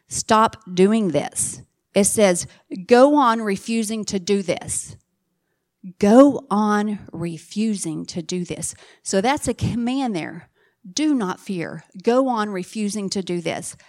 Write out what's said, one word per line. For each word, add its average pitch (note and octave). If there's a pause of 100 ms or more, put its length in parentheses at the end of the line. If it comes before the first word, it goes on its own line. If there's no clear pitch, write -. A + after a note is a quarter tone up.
"Stop - (160)
doing G3+
this." - (320)
It G3
says, G3 (400)
"Go C4
on A#3
refusing G#3+
to G3+
do G3
this." - (1000)
Go B3
on G#3
refusing E3+
to F3
do F3
this. - (260)
So -
that's C4+
a A#3+
command A#3+
there. E3 (400)
Do D4
not F#3+
fear. E3 (200)
Go B3+
on G#3+
refusing G3
to G3
do F3
this. - (140)